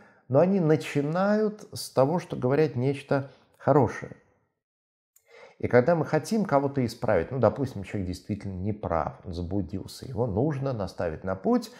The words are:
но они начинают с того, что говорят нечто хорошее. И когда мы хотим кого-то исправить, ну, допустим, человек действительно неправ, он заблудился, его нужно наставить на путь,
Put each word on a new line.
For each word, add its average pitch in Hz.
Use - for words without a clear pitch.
но 127
они 185
начинают 175
с -
того, 147
что 156
говорят 135
нечто 135
хорошее. -
И -
когда 123
мы 151
хотим 185
кого-то 139
исправить, 90
ну, 131
допустим, 107
человек 95
действительно 92
неправ, 90
он 95
заблудился, 90
его 117
нужно 135
наставить 92
на 95
путь, 233